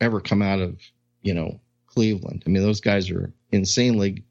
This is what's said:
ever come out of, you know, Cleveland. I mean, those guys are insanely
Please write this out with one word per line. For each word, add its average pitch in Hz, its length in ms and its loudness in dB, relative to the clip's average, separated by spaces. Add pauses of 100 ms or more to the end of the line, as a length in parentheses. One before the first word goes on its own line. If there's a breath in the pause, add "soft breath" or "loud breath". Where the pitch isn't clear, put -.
ever 113 220 0
come 101 180 0
out 98 180 2
of, 90 200 -4 (420)
you 98 140 -2
know, 82 260 -6 (260)
Cleveland. 107 600 -2
I - 20 -2
mean, 95 140 2
those 104 180 2
guys 98 300 0
are 90 200 -4 (200)
insanely 101 800 2